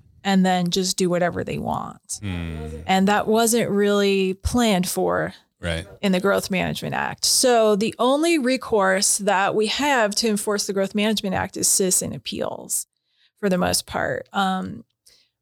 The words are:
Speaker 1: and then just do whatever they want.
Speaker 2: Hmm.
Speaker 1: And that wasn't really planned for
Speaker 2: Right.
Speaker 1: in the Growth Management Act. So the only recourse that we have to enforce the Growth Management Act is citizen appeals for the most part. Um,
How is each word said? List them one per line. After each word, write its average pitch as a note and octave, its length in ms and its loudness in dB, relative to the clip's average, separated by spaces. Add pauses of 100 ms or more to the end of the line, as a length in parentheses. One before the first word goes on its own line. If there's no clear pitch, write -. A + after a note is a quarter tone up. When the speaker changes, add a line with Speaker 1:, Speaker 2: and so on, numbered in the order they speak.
(220)
Speaker 1:
and F#3+ 220 4
then F3+ 260 2
just F#3 260 -2
do F#3 120 2
whatever F3 340 0
they - 160 -6
want. - 600 -8
Speaker 2:
Hmm. E2+ 460 -6 (200)
Speaker 1:
And F#3+ 220 4
that G#3 180 2
wasn't A3 440 2
really G3+ 640 2
planned G3+ 540 0
for F3 460 -2 (260)
Speaker 2:
Right. E2 260 -4 (160)
Speaker 1:
in G3+ 100 2
the F#3 80 2
Growth F#3+ 300 0
Management E3+ 440 -4
Act. - 300 -4
So A3+ 500 4
the G#3+ 240 0
only D4+ 400 2
recourse G#3 800 0
that G3 360 2
we G#3+ 140 2
have A#3+ 480 0
to A#3 120 0
enforce G#3 380 -2
the G#3 60 -4
Growth F#3+ 220 -2
Management G#3 400 0
Act F#3 220 -4
is G3 100 -2
citizen - 460 0
appeals - 760 -6 (540)
for G#3 80 0
the F#3 100 0
most F3+ 280 -2
part. - 460 -4
Um, F#3+ 520 -4 (580)